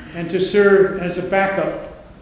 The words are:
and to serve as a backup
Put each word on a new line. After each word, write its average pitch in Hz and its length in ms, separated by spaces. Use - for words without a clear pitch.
and 170 160
to 185 100
serve 196 640
as 175 160
a 180 120
backup 190 560